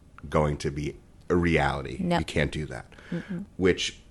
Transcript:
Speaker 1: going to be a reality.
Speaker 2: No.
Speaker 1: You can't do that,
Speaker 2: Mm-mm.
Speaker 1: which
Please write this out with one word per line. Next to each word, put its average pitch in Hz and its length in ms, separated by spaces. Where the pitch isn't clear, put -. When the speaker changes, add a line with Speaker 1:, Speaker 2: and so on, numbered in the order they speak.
Speaker 1:
going 76 300
to 76 140
be 73 240
a 90 60
reality. 73 640
Speaker 2:
No. 175 180
Speaker 1:
You - 60
can't - 260
do 151 160
that, - 260
Speaker 2:
Mm-mm. 175 320
Speaker 1:
which - 440